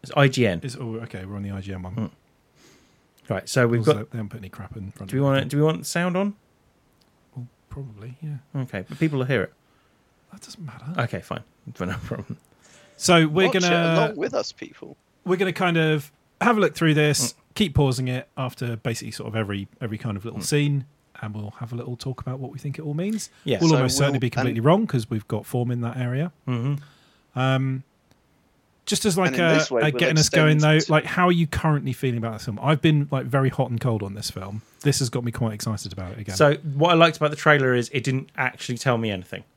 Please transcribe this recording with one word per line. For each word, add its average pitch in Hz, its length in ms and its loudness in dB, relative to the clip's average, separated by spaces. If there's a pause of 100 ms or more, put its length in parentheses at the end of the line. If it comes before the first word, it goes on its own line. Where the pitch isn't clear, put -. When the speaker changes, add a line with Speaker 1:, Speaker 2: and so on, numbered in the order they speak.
Speaker 1:
It's - 140 -16
I 139 100 8
G 127 180 2
N. 90 180 0
Speaker 2:
Is, 127 120 -10
oh, 113 280 -8
okay, 98 200 -12
we're 101 140 -10
on 101 60 -8
the 98 80 -8
I 98 100 -8
G 95 120 -10
N 92 80 -8
one. 92 140 -10
Speaker 1:
Mm. 110 160 -4 (1160)
Right, 95 180 -4
so 127 180 4
we've 117 140 2
Speaker 2:
Also, 113 140 4
Speaker 1:
got 107 180 -4
Speaker 2:
they 120 60 -8
haven't 104 140 -8
put 110 80 -14
any 98 100 -14
crap - 260 -16
in 98 160 -12
front 98 200 -12
Speaker 1:
Do 135 60 -6
we 139 40 2
Speaker 2:
of 139 60 2
Speaker 1:
wanna, 135 160 2
Speaker 2:
it. 143 40 -6
Speaker 1:
do 139 100 -4
we 151 60 4
want 156 220 0
sound 175 320 -2
on? 202 180 -2 (1000)
Speaker 2:
Well, 123 100 -12 (220)
probably, 123 520 -14
yeah. 147 420 -8
Speaker 1:
Okay, 98 260 -8
but 143 100 -14
people 151 200 0
will 123 60 0
hear 127 180 0
it. - 100 -8 (800)
Speaker 2:
That 196 80 -20
doesn't - 240 -16
matter. 131 280 -12 (100)
Speaker 1:
Okay, 107 180 -6
fine. - 220 -10 (160)
<laughs> - 200 -18
No 90 240 -4
problem. - 320 -10 (600)
Speaker 2:
So 165 320 6
we're 180 180 2
Speaker 3:
Watch 175 80 2
it 180 60 2
Speaker 2:
gonna 170 320 2 (140)
Speaker 3:
along - 100 -4
with 175 160 -4
us, - 180 -4
people. - 460 -18 (280)
Speaker 2:
we're 180 120 0
gonna 190 160 0
kind 180 240 2
of 156 340 0 (300)
have 233 160 4
a - 20 2
look 170 160 2
through 156 200 4
this, 151 360 2
Speaker 1:
Mm. - 40 -20 (200)
Speaker 2:
keep 180 200 0
pausing 131 340 2
it 127 260 -6
after 127 400 -6
basically 113 360 -6
sort 107 180 -10
of 110 80 -4
every, 101 320 -4 (100)
every 110 180 -6
kind 104 200 -6
of 95 80 -12
little 110 160 -10
Speaker 1:
Mm. - 20 -8
Speaker 2:
scene, 143 420 0 (360)
and 107 120 -10
we'll 104 180 -10 (100)
have 117 100 -10
a 120 60 -8
little 123 180 -8
talk 131 240 -8
about 131 200 -8
what 131 120 -10
we 131 80 -12
think 143 180 -8
it 156 40 -12
all 147 120 -6
means. 196 360 -4 (160)
Speaker 1:
Yeah. 120 160 0
Speaker 2:
We'll 165 80 6
Speaker 3:
So 156 80 8
Speaker 2:
almost 131 200 2
certainly 143 200 2
Speaker 3:
we'll, - 20 0
Speaker 2:
be 120 100 0
completely 120 300 -2
Speaker 3:
and 113 60 -2
Speaker 2:
wrong 196 200 6
'cause 117 240 -2
we've 110 200 -4
got 104 160 -4
form 123 260 -2
in 120 80 -4
that 117 160 -6
area. 127 380 -4 (120)
Speaker 1:
Mm-hmm. 127 920 -6
Speaker 2:
Um, 131 440 0 (1000)
just - 200 -2
as, 180 120 2
like, 180 140 2
Speaker 3:
And 127 60 -2
in 175 80 2
Speaker 2:
a, 160 80 6
Speaker 3:
this 156 180 2
way, 120 100 2
Speaker 2:
a 147 40 4
Speaker 3:
we'll 151 80 2
Speaker 2:
getting 170 240 2
us 151 100 6
going, 156 300 4
though, 151 140 6
Speaker 3:
extend 156 200 4
Speaker 2:
like, 151 140 4
how 180 220 2
are 180 40 6
you 170 160 4
currently 143 460 0
feeling 123 240 -2
about 113 160 -4
this 104 120 -10
film? 101 160 -6
I've 143 200 2
been, 151 300 4
like, 131 140 -2
very 135 240 2
hot 127 200 -2
and 117 100 -2
cold 110 240 0
on 98 100 -8
this 104 160 -8
film. 98 320 -10 (200)
This 139 180 2
has 123 100 -2
got 123 140 -4
me 117 80 -4
quite 113 220 -2
excited 104 400 -6
about 92 180 -10
it 110 80 -14
again. 101 160 -8
Speaker 1:
So 147 220 6
what 151 340 0
I 170 40 6
liked 165 200 6
about 151 160 0
the 151 60 -8
trailer 135 360 4
is 120 200 0
it 131 100 -2
didn't 135 320 -2
actually 127 420 -4
tell 120 200 2
me 113 120 -2
anything. 95 360 -8 (120)